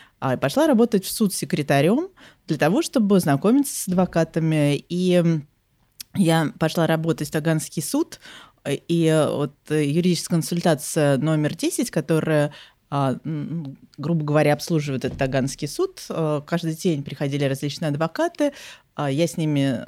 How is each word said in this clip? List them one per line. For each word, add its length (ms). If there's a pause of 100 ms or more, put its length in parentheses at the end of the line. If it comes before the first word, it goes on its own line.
(200)
А, 140
и 40
пошла 300
работать 380
в 60
суд 220
секретарем 760 (380)
для 100
того, 240
чтобы 400
знакомиться 520
с 140
адвокатами. 880 (140)
И, 240
м, 340 (680)
я 460
пошла 280
работать 420
в 20
Таганский 500
суд, 380 (460)
э, 100
и, 300
э, 240
вот, 260 (140)
э, 160
юридическая 540
консультация 800
номер 380
десять, 340
которая, 640 (360)
а, 340
м, 540 (200)
грубо 280
говоря, 280
обслуживает 520
этот 120
Таганский 520
суд, 400
э, 360
каждый 300
день 280
приходили 420
различные 440
адвокаты, 640 (500)
а, 80
я 180
с 100
ними 500